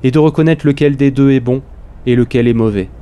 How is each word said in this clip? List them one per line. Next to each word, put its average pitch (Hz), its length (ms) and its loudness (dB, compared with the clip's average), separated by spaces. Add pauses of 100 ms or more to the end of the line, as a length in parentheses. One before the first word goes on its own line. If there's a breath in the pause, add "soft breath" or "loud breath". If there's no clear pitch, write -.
et 131 80 2
de 156 80 2
reconnaître 156 480 0
lequel 143 300 0
des 139 120 2
deux 139 220 2
est 131 80 2
bon 127 220 -4 (440)
et 123 100 0
lequel 120 320 0
est 117 60 2
mauvais. 107 360 -2 (120)